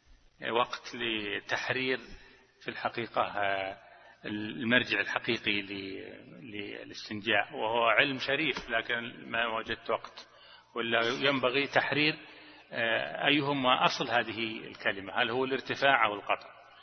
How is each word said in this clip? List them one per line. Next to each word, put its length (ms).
وقت 440
لتحرير 1000
في 40
الحقيقة، 540
آه، 560
المرجع 760
الحقيقي 600
ل-، 520
للاستنجاء، 1120
وهو 320
علم 340
شريف، 500
لكن 640
ما 160
وجدت 420
وقت، 380
ولا 260
ينبغي 380
تحرير، 480
آه، 560
أيهما 580
أصل 240
هذه 580
الكلمة، 460
هل 160
هو 160
الارتفاع 600
أو 80
القطع. 340